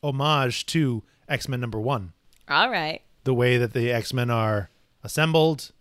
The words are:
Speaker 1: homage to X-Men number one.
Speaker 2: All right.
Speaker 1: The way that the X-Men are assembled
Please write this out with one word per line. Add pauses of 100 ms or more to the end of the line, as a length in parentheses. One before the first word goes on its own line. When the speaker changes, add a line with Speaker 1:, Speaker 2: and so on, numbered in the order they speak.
Speaker 1:
homage
to (260)
X-Men
number
one. (360)
Speaker 2:
All
right. (220)
Speaker 1:
The
way
that
the
X-Men
are (320)
assembled